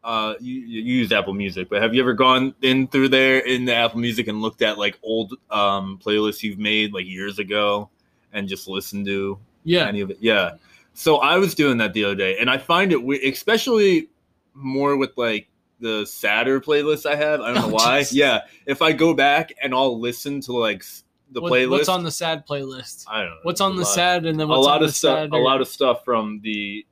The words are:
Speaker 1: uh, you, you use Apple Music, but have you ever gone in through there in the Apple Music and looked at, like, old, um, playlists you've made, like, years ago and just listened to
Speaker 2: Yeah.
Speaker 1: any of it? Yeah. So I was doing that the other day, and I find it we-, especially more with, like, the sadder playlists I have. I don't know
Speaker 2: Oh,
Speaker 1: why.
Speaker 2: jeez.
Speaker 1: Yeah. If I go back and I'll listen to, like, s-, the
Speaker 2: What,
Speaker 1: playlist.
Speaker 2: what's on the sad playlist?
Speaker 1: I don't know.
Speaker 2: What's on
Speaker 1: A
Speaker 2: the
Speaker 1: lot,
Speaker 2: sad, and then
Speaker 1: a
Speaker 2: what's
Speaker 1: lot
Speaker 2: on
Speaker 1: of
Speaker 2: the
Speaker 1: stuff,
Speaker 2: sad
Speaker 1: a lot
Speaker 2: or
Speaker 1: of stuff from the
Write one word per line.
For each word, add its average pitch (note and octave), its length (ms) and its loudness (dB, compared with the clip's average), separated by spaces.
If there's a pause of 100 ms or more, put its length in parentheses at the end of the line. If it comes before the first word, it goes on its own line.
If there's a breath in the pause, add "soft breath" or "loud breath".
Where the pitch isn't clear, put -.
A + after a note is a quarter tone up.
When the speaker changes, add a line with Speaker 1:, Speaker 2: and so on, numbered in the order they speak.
Speaker 1:
uh, A2 360 -2
you, B2+ 220 -8
you A2+ 200 -10
use A#2+ 300 0
Apple G2 220 0
Music, F#2 360 -6
but G2+ 120 0
have A2+ 120 2
you B2+ 80 4
ever B2 120 2
gone B2+ 500 4
in C3 240 2
through C3+ 220 2
there C3 300 4
in B2 260 -2
the B2 100 0
Apple A#2 240 0
Music A#2 280 -2
and G#2+ 140 -6
looked A2 220 -4
at, G#2+ 160 0
like, G2+ 240 -2
old, A2 300 -4 (180)
um, G2 520 0
playlists G#2+ 380 0
you've G#2 180 -6
made, G#2+ 340 0
like, F#2 120 -6
years F#2+ 320 -10
ago G#2 520 -2 (420)
and G2 160 -8
just F#2+ 200 -10
listened G2 400 -8
to G2 300 -4 (260)
Speaker 2:
Yeah. E3 240 0
Speaker 1:
any G#2 140 -4
of G2 80 -6
it? F#2+ 120 -10
Yeah. G2+ 300 2 (420 soft breath)
So D#3 240 2
I C#3+ 200 2
was F#3+ 160 2
doing C#3 260 2
that G#2 140 0
the G#2+ 120 0
other G2+ 100 0
day, F#2+ 240 0
and B2 100 2
I C3 80 2
find F3+ 340 2
it C3 120 0
we-, C3+ 260 -2
especially G#3 800 2 (460)
more C#3 420 0
with, C3 200 0
like, A2+ 320 -2 (300)
the A2 260 -4
sadder A#2 560 0
playlists D3 440 0
I D3 100 0
have. D3+ 260 0
I A2 120 -4
don't - 20 0
know A#2 100 0
Speaker 2:
Oh, G#2+ 80 -2
Speaker 1:
why. A#2+ 280 4
Speaker 2:
jeez. C3+ 120 -4
Speaker 1:
Yeah. C3 280 4 (240 loud breath)
If C#3 160 -4
I D#3+ 120 4
go D#3 200 4
back C#3+ 480 2
and C3 120 -4
I'll B2+ 260 2
listen B2 420 -6
to, B2+ 120 -8
like, A2 260 0
s-, - 240 -20 (280)
the B2+ 100 -6
Speaker 2:
What, E3+ 100 -2
Speaker 1:
playlist. B2+ 200 4
Speaker 2:
what's D3 180 2
on F3+ 140 0
the D#3+ 80 -6
sad D#3+ 360 -6
playlist? C3+ 600 -10
Speaker 1:
I A2 140 -4
don't F2 100 -6
know. D#2+ 100 -18
Speaker 2:
What's F3 180 -4
on G3 120 2
Speaker 1:
A F#3 40 -6
Speaker 2:
the F3+ 60 -2
Speaker 1:
lot, D#3+ 140 -2
Speaker 2:
sad, F3+ 320 2
and D#3 120 -2
then D#3 60 -2
Speaker 1:
a D3+ 40 -4
Speaker 2:
what's C3+ 180 4
Speaker 1:
lot D3 100 4
Speaker 2:
on D#3 60 2
Speaker 1:
of D3+ 60 2
Speaker 2:
the D3 40 -6
Speaker 1:
stuff, C#3 240 2
Speaker 2:
sad D3+ 160 -4
Speaker 1:
a B2 40 2
lot C3 200 2
Speaker 2:
or C3 40 0
Speaker 1:
of B2+ 60 -2
stuff B2+ 380 0
from G#2+ 360 -2
the G#2 500 -6